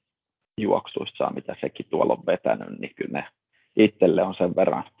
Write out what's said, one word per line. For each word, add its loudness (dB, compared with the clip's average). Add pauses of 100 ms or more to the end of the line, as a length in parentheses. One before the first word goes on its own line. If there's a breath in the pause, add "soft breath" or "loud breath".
(580)
juoksuissaan, -2
mitä -10
sekin -8
tuolla 2
on -6
vetänyt, -2
niin -10
kyllä -6
ne -12 (480)
itselle 4
on -4
sen 0
verran 2 (160)